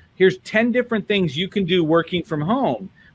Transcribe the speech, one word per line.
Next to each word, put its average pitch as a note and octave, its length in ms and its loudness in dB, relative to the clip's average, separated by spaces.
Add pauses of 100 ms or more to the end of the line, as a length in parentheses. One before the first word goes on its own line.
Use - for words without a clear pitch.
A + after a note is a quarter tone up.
(160)
here's F#3 220 4
ten A#3 340 -2
different A#3 360 -2
things F3+ 280 0
you F3+ 120 -4
can G3+ 160 -2
do F3 200 2
working E3 380 0
from D#3 180 -6
home. F#3+ 500 -2 (240)